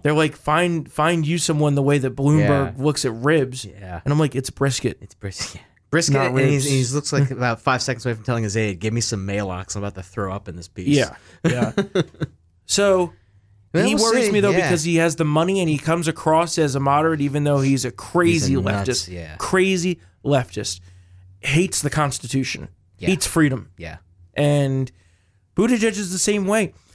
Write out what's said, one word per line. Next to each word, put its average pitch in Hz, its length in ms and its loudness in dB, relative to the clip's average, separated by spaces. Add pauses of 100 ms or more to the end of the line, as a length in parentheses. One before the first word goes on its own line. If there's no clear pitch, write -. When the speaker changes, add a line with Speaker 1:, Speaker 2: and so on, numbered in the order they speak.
Speaker 1:
They're 151 100 4
like, 156 220 2
"Find, 165 540 0
find 160 360 0
you 170 120 0
someone 147 360 2
the 139 80 2
way 143 160 4
that 131 160 -2
Bloomberg 139 640 2
Speaker 2:
Yeah. 131 60 -6
Speaker 1:
looks 147 200 0
at 123 80 0
ribs." 127 520 0
Speaker 2:
Yeah. 98 400 -12
Speaker 1:
And 143 80 0
I'm 151 80 2
like, 151 160 0
"It's 131 140 -4
brisket." 135 500 -2
Speaker 2:
It's - 160 -20
brisket. - 440 -12 (300)
Brisket, 151 240 2
Speaker 1:
Not 135 180 2
Speaker 2:
and 131 80 0
he's, 139 240 2
Speaker 1:
ribs. - 40 -
Speaker 2:
he's 131 260 0
looks 147 180 -4
like 139 200 2
about 120 280 -2
five 131 200 0
seconds 113 260 -4
away 117 80 -2
from 110 100 -12
telling 117 200 -2
his 104 120 -2
aide, 104 240 -2
"Give 107 120 -2
me 117 80 -2
some 101 260 -4
Maalox. 98 500 -6
I'm 101 60 -6
about 101 140 -8
to 95 60 -14
throw 98 300 -8
up 101 160 -10
in 85 80 -12
this 85 120 -16
piece." - 200 -6
Speaker 1:
Yeah, 139 260 2 (300)
yeah. 160 280 0 (220)
Speaker 2:
<laughs> 180 80 2 (640)
Speaker 1:
So 190 460 2 (600)
Speaker 2:
Well, 160 140 2
Speaker 1:
he 214 80 2
Speaker 2:
we'll 208 100 4
Speaker 1:
worries 226 220 4
Speaker 2:
see. 208 60 2
Speaker 1:
me, 214 80 2
though, 202 100 4
Speaker 2:
Yeah. 180 120 2
Speaker 1:
because 156 220 0
he 170 120 0
has 165 200 2
the 165 80 0
money 165 360 2
and 175 80 0
he 151 100 0
comes 165 300 -2
across 160 500 0
as 147 160 2
a 139 60 0
moderate, 147 400 2
even 143 240 -2
though 143 160 2
he's 135 240 2
a 127 60 -4
crazy 170 640 2
Speaker 2:
He's 135 60 2
a - 20 -2
nuts, 101 260 -2
Speaker 1:
leftist. 120 240 -4
Speaker 2:
yeah. 82 260 -14
Speaker 1:
Crazy 185 640 0 (240)
leftist. 127 560 -2 (600)
Hates 170 420 0
the 143 80 -2
Constitution. 135 800 -4 (300)
Speaker 2:
Yeah. - 100 -4
Speaker 1:
Hates - 180 0
freedom. 135 500 0
Speaker 2:
Yeah. 82 220 -14 (360)
Speaker 1:
And 139 560 0 (640)
Buttigieg 220 420 2
is 190 160 -6
the 185 60 -4
same 208 280 0
way. 202 260 0 (220)